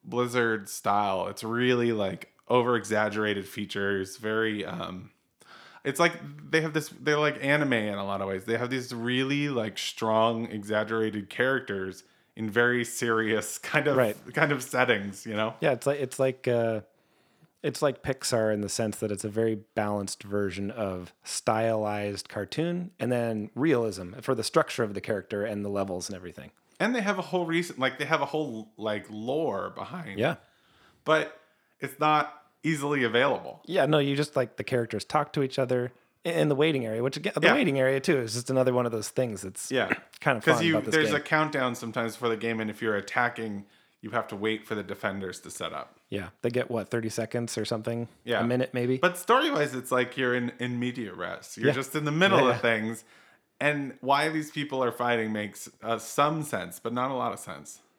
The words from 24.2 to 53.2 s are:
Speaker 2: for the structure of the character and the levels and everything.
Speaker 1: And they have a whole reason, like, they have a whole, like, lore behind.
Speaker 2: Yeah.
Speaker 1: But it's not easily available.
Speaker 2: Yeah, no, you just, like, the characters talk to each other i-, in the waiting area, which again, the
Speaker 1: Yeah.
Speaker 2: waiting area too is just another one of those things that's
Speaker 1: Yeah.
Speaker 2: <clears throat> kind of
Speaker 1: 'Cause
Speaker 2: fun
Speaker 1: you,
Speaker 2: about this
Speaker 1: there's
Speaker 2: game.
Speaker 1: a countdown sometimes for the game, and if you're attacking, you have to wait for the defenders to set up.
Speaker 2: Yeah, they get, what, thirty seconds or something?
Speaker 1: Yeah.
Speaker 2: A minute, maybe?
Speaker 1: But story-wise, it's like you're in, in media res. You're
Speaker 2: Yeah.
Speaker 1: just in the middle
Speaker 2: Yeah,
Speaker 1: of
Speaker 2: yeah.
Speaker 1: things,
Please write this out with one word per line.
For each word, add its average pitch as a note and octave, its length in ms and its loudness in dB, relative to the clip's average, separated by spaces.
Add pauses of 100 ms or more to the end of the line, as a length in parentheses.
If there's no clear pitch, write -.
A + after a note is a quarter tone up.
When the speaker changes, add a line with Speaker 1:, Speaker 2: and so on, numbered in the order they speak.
Speaker 2:
for C3 140 0
the A2 80 -2
structure - 400 2
of G2+ 120 -2
the G2 60 -4
character G2+ 440 -2
and G#2 200 -4
the G2+ 40 -4
levels G2 400 -2
and G2 80 -10
everything. E2+ 340 -14 (300)
Speaker 1:
And A3 140 2
they A#3+ 80 0
have F#3+ 160 0
a F3 40 -4
whole F3 220 0
reason, E3 340 -2
like, C3 200 0
they D3 60 -2
have D#3 160 2
a C#3+ 60 2
whole, B2+ 500 -4
like, G#2+ 340 -2
lore A2 600 -2
behind. G2+ 480 -10
Speaker 2:
Yeah. C#3+ 180 2 (680)
Speaker 1:
But - 340 2 (400)
it's C#3 220 -8
not D3+ 420 2 (220)
easily C#3+ 400 0
available. A#2+ 600 2
Speaker 2:
Yeah, E3+ 220 2
no, D3+ 140 6
you C#3 160 2
just, D3 180 -2
like, B2+ 220 0
the - 80 -8
characters A#2 400 -2
talk - 300 0
to C#3+ 100 2
each C3+ 160 -2
other B2 320 0 (340)
i-, E3+ 40 -2
in D#3 180 2
the C#3+ 80 4
waiting C#3+ 280 2
area, A2 200 -2
which C3 120 -2
again, F3 200 -4
the D3+ 100 2
Speaker 1:
Yeah. D#3 80 8
Speaker 2:
waiting E3+ 240 2
area C3 220 4
too D#3+ 180 2
is A2+ 160 -2
just A#2+ 160 -4
another C3 220 4
one B2 140 2
of A#2 60 -2
those A2 180 -4
things A#2 320 -2
that's - 280 -10
Speaker 1:
Yeah. A2+ 220 2 (140)
Speaker 2:
<clears throat> - 140 -20
kind C#3 160 2
of G#2+ 80 -8
Speaker 1:
'Cause D#3+ 120 6
Speaker 2:
fun E3+ 100 2
Speaker 1:
you, D#3+ 80 4
Speaker 2:
about D3+ 120 0
this A2 100 0
Speaker 1:
there's D3+ 120 6
Speaker 2:
game. D3 80 2
Speaker 1:
a C#3+ 40 2
countdown D3 560 0
sometimes A2+ 400 -4
for B2 120 -2
the A2+ 80 2
game, A2+ 220 -2
and A2 120 -2
if G#2+ 120 -8
you're A2 140 0
attacking, A2 680 -2 (340)
you G#2+ 100 -10
have A#2 180 -2
to A2 80 -8
wait A2 300 -2
for A2+ 80 -6
the G2+ 80 -4
defenders F#2+ 580 -6
to - 100 -14
set E2 220 -6
up. - 360 -12
Speaker 2:
Yeah, F#2+ 200 -8 (140)
they A#2+ 80 2
get, B2 200 -2
what, A2 200 -4
thirty A2+ 180 -2
seconds A#2 480 -4
or G#2+ 80 -2
something? A#2 440 -4 (160)
Speaker 1:
Yeah. A#2 180 2
Speaker 2:
A A#2 40 2
minute, B2+ 280 0
maybe? B2 240 0
Speaker 1:
But F3+ 180 2
story-wise, B3 580 2
it's B2+ 180 -4
like B2+ 240 0
you're B2 180 2
in, A#2+ 240 0
in B2 220 -4
media B2 340 -4
res. F2+ 420 -8
You're A#2 120 2
Speaker 2:
Yeah. C#3+ 40 6
Speaker 1:
just C3 220 -2
in D3+ 100 0
the C#3+ 80 2
middle F3 280 6
Speaker 2:
Yeah, B2+ 100 6
Speaker 1:
of B2 60 2
Speaker 2:
yeah. - 40 -4
Speaker 1:
things, A2+ 440 0 (560)